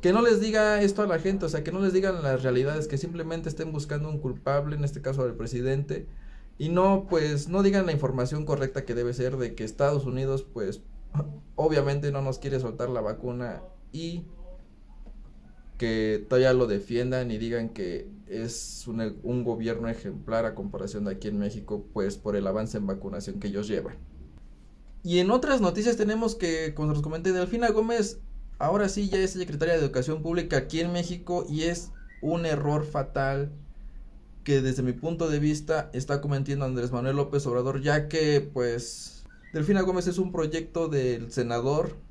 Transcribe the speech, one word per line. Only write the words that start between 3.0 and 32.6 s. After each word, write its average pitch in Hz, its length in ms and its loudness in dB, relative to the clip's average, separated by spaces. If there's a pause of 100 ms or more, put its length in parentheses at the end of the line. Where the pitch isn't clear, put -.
estén 160 240 -6
buscando 147 360 -4
un 151 100 -4
culpable, 143 580 -2
en 143 80 0
este 139 160 -2
caso 135 220 0
al 120 120 0
presidente, 127 720 -2 (520)
y 151 100 -2
no, 190 400 6
pues, 151 400 2
no 185 140 4
digan 196 240 6
la 165 60 2
información 131 520 0
correcta 135 400 0
que 120 100 -4
debe 120 200 0
ser 127 240 0
de 120 160 -2
que 110 100 -6
Estados 139 400 2
Unidos, 135 380 -2
pues, 104 400 -6 (320)
<laughs> 147 80 2 (340)
obviamente 143 560 2
no 139 100 -2
nos 131 160 -2
quiere 135 220 -2
soltar 123 300 -4
la 123 100 0
vacuna 117 600 -6 (300)
y 170 340 -6 (1500)
que 110 500 0
todavía 127 240 6
lo 127 140 6
defiendan 120 640 0
y 107 80 -4
digan 113 320 -2
que 90 380 -6 (200)
es - 580 -8
un, 110 360 -4
un 120 200 -2
gobierno 113 460 -2
ejemplar 113 560 -2
a 110 100 -2
comparación 101 500 -6
de 98 80 -2
aquí 98 160 -6
en 104 100 -2
México, 101 540 -4
pues, 95 240 -2
por 104 200 -2
el 98 100 0
avance 107 300 -2
en 104 100 -2
vacunación 98 540 -6
que 104 80 -4
ellos 101 200 -4
llevan. - 280 -4 (1040)
Y 175 160 4
en 185 120 6
otras 254 300 4
noticias 208 360 4
tenemos 220 380 2
que, 160 400 -2
como 151 140 0
se 151 60 2
los 147 80 0
comenté, 160 300 0
Delfina 214 380 2
Gómez 220 500 2 (380)
ahora 190 300 4
sí 202 200 0
ya 190 100 2
es 190 140 2
secretaria 170 420 0
de 165 60 4
Educación 143 420 0
Pública 165 340 0
aquí 139 240 0
en 175 120 0
México 175 560 -2
y 151 140 -2
es 170 300 -2 (300)
un 170 240 0
error 147 380 2